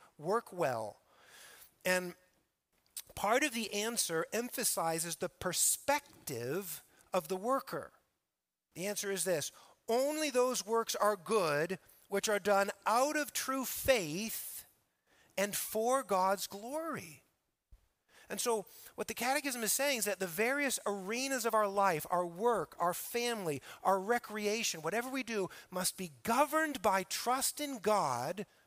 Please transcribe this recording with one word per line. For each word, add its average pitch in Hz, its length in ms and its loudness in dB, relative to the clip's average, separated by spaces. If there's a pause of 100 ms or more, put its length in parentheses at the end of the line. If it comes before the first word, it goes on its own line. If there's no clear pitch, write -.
(180)
work 196 360 -2
well? 120 480 -2 (840)
And 180 300 0 (1040)
part 240 280 2
of 294 100 0
the 220 200 -4
answer 208 580 -2
emphasizes 175 840 -2
the 180 120 -4
perspective 165 1500 -2 (320)
of 175 140 0
the 190 100 -4
worker. 190 540 -4 (840)
The 175 120 -6
answer 202 240 -4
is 190 120 -2
this, 170 280 0 (360)
"Only 285 420 2
those 247 360 2
works 226 300 0
are 208 200 4
good 170 640 2 (280)
which 196 220 0
are 202 100 4
done 196 320 4 (140)
out 262 300 4
of 294 180 -2
true 262 320 -2
faith 208 1000 -2 (720)
and 196 180 0
for 247 480 0
God's 190 440 2
glory." 226 760 -8 (1080)
And 202 80 -6
so 226 280 -2 (260)
what - 140 -6
the - 80 -6
Catechism 262 480 0
is 202 100 2
saying 269 260 2
is 190 60 -2
that 196 140 0
the 190 80 -2
various 240 580 0
arenas 226 640 -2
of 220 80 2
our 214 120 6
life, 196 440 2
our 180 160 2
work, 185 500 0
our 175 160 2
family, 208 640 -2 (220)
our 190 180 4
recreation, 208 840 0
whatever 220 260 -2
we 262 140 -4
do, 202 260 -2 (220)
must 180 260 -2
be 180 140 -8 (100)
governed 277 640 2
by 190 180 4
trust - 580 -2
in 277 200 -4
God, 170 640 0 (220)